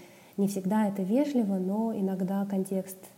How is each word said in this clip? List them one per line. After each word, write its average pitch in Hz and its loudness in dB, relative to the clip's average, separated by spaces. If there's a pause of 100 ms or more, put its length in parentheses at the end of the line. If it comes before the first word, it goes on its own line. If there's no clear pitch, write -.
(380)
Не 196 4
всегда 196 2
это 196 -2
вежливо, 233 2
но 214 0
иногда 196 -2
контекст 190 -2 (220)